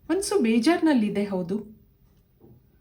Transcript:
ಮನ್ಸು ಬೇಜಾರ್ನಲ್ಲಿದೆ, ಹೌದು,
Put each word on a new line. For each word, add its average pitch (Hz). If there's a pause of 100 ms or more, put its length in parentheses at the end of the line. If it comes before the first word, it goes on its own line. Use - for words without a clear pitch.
(100)
ಮನ್ಸು 381
ಬೇಜಾರ್ನಲ್ಲಿದೆ, 233
ಹೌದು, 190 (1000)